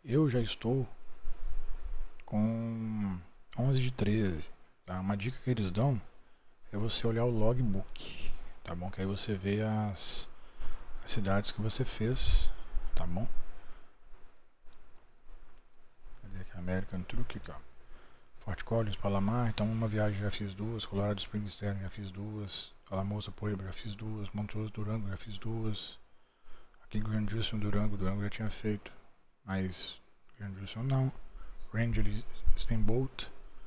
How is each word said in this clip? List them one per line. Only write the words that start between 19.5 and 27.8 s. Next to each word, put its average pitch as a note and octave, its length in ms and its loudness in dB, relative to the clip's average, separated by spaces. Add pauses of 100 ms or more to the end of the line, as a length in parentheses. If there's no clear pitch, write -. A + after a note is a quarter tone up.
uma A2 220 -2
viagem G#2 320 0
já G2+ 100 0
fiz G2+ 240 -6
duas, G#2+ 320 -6
Colorado G2+ 320 -2
Springs G#2 380 -6
Terra G2+ 240 -6
já G2 100 -6
fiz G2 220 -10
duas, G2+ 600 -10 (160)
Alamosa G2+ 440 -4
Pueblo G2+ 340 -6
já F#2 60 -8
fiz G#2 240 -8
duas, G#2+ 340 -6
Montrose G#2 400 -4
Durango G#2 380 -4
já F#2+ 80 -4
fiz G#2 200 -10
duas, A2 640 -4 (840)
aqui - 140 -4
em G#2+ 40 2
Grand G#2+ 260 0
Junction A2 300 -2
Durango, G#2 380 2